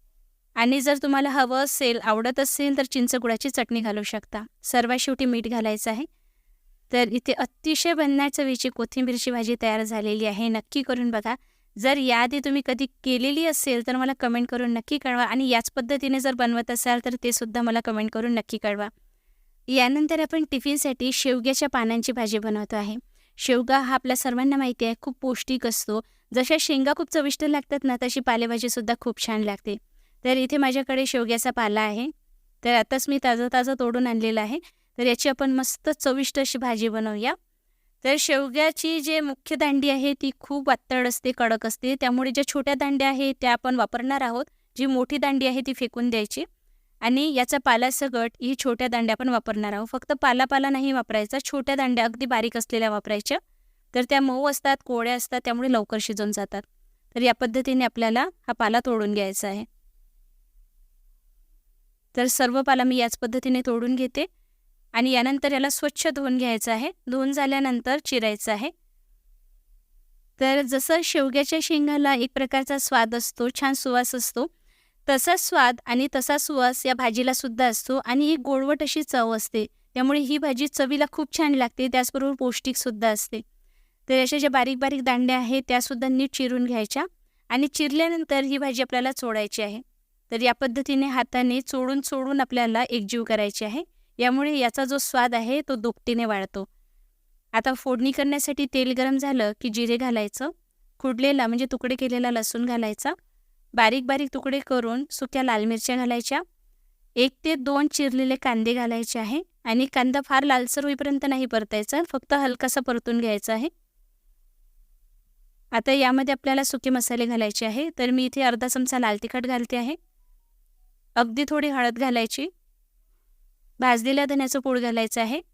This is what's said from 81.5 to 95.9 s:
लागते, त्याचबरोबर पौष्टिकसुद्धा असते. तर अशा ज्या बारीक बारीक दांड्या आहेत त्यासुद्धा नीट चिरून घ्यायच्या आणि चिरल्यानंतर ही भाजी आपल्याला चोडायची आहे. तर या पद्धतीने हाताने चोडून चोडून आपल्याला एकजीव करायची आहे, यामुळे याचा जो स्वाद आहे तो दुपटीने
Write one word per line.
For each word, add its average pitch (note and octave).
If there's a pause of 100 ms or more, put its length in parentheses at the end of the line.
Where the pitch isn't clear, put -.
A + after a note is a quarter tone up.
लागते, B3+
त्याचबरोबर C4
पौष्टिकसुद्धा B3
असते. G#3+ (680)
तर C4
अशा C#4+
ज्या C#4+
बारीक B3+
बारीक C#4
दांड्या B3+
आहेत B3+
त्यासुद्धा B3
नीट C4
चिरून B3
घ्यायच्या A#3+ (460)
आणि C4+
चिरल्यानंतर D4+
ही C#4
भाजी C4+
आपल्याला B3+
चोडायची A3
आहे. G#3 (520)
तर A3+
या B3
पद्धतीने C4+
हाताने B3
चोडून C4+
चोडून C4+
आपल्याला A#3+
एकजीव A#3
करायची G#3+
आहे, A#3 (360)
यामुळे C4+
याचा B3+
जो C4+
स्वाद B3
आहे A#3
तो C4+
दुपटीने A#3